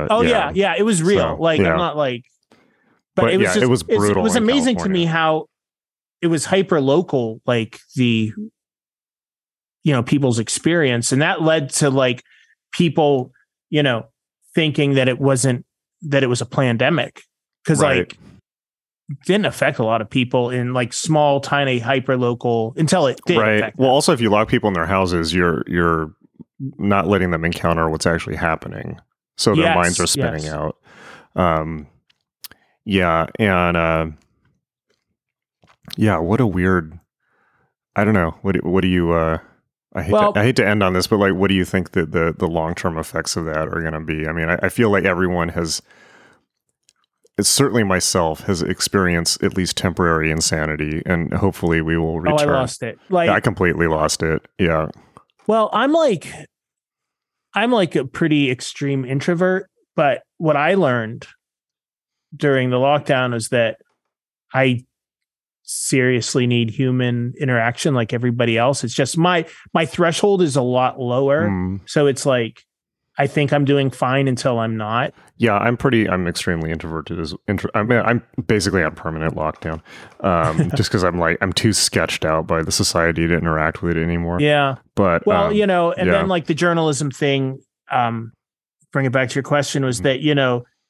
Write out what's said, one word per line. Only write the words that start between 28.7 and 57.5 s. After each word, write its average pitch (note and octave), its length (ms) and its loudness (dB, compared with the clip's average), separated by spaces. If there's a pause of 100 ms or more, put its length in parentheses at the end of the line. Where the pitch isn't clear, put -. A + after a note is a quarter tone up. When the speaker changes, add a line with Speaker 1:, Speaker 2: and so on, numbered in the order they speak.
Speaker 1:
So - 160 2
their E3 120 2
Speaker 2:
Yes, E3 100 2
Speaker 1:
minds F2 240 2
are F2 80 0
spinning D#2 380 -4
Speaker 2:
yes. D#2 80 -8
Speaker 1:
out. D2+ 240 -6 (580)
Um, D#2+ 520 0 (960)
yeah. F2 420 2 (100)
And, F2+ 400 2
uh, E2 300 0 (1900)
yeah, G#2+ 200 2
what F#2 240 0
a A#2+ 60 2
weird, F2+ 520 0 (960)
I G2+ 80 2
don't G#2+ 100 2
know. E2 280 2
What G2 120 0
do, - 100 0
what F2 180 0
do F#2 60 2
you, F2 240 2
uh, D#2+ 260 0 (560)
I - 100 -6
hate E2+ 80 -4
Speaker 2:
Well G#3 220 2
Speaker 1:
to, G2+ 60 0
I G#2 40 2
hate A#2+ 140 2
to G#2 100 2
end G#2 160 2
on F#2 100 2
this, F#2 140 0
but, A2 100 2
like, G2 180 2
what F#2+ 120 2
do F#2+ 80 2
you F#2 80 2
think F2+ 280 -4
that D#2+ 200 -2
the, E2 260 0
the F#2 100 -2
long-term E2 500 -4
effects D#2+ 400 -6
of E2+ 80 -4
that D#2 240 -4
are E2 120 -6
gonna D#2+ 200 -6
be? D#2 260 -6
I D#2+ 60 -4
mean, E2 160 -2
I, F2 140 0
I F#2+ 60 2
feel A#2 200 2
like F#2+ 160 2
everyone F2 440 0
has, E2 320 -4 (1600)
it's G2+ 120 0
certainly A#2+ 340 2
myself, F2+ 580 0
has F2+ 200 -2
experienced F2+ 840 0
at F#2+ 120 0
least F#2 220 -4
temporary E2 540 0
insanity, D#2 760 -2
and E2+ 280 -2
hopefully E2+ 480 0
we D#2+ 160 -2
will D#2+ 180 -2
Speaker 2:
Oh, - 20 -4
Speaker 1:
return. D3 320 0
Speaker 2:
I C#3+ 100 2
lost B2+ 240 -6
it. A2+ 160 -10 (100)
Like F3 200 2
Speaker 1:
I G2 100 2
completely F2 480 0
lost D#2 360 0
it. D#2+ 220 -2 (120)
Yeah. D#2+ 300 0 (600)
Speaker 2:
Well, G#3+ 240 0
I'm, C4+ 220 0
like, C#4+ 360 0 (1200)